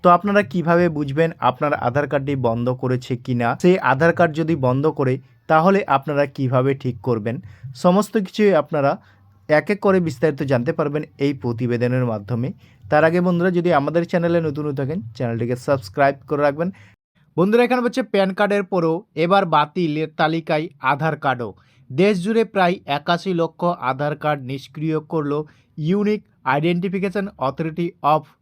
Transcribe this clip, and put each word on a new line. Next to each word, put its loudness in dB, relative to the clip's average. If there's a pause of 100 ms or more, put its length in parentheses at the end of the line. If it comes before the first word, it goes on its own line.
তো 4
আপনারা 4
কিভাবে 2
বুঝবেন 0 (100)
আপনার 0 (140)
আধার 0
কার্ডটি -2 (120)
বন্ধ 0 (160)
করেছে -2
কিনা? -2 (120)
সেই 4 (160)
আধার 4
কার্ড 2
যদি 0
বন্ধ 0 (140)
করে, 0 (320)
তাহলে 4 (180)
আপনারা 0
কিভাবে 0
ঠিক -6
করবেন? -2 (460)
সমস্ত 2 (120)
কিছুই 2
আপনারা 2 (580)
এক 2
এক 0
করে 4
বিস্তারিত -2
জানতে 0
পারবেন -2 (160)
এই 0
প্রতিবেদনের -2
মাধ্যমে। -6 (360)
তার 2
আগে 2
বন্ধুরা, 2
যদি 0
আমাদের 2
চ্যানেলে 2
নতুন -4
হয়ে -4
থাকেন, -4 (180)
চ্যানেলটিকে -4 (100)
সাবস্ক্রাইব 0 (120)
করে -2
রাখবেন। 0 (680)
বন্ধুরা, 4
এখানে 0
বলছে -2 (100)
প্যান 2
কার্ডের 2
পরেও 2 (280)
এবার 4
বাতিলের 0
তালিকায় 0 (260)
আধার 0 (100)
কার্ডও। -2 (400)
দেশ 2
জুড়ে 0
প্রায় 0 (240)
একাশি -2
লক্ষ -2 (300)
আধার -4
কার্ড -2 (100)
নিষ্ক্রিয় -6 (140)
করল -2 (460)
ইউনিক 0 (320)
আইডেন্টিফিকেশন -2 (220)
অথরিটি -4 (260)
of 0 (200)